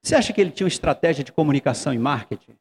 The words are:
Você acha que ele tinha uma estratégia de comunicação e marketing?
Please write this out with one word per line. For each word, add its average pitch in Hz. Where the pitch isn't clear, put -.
Você -
acha 247
que -
ele 180
tinha 190
uma 175
estratégia 147
de -
comunicação 139
e 120
marketing? 113